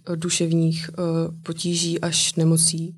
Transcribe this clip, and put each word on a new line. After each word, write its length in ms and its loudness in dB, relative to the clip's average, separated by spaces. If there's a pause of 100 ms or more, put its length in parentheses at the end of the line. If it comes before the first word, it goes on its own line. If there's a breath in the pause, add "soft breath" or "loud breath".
(140)
eh, 20 -4
duševních, 800 0
eh, 80 -6 (420)
potíží 580 -2
až 340 0
nemocí. 640 2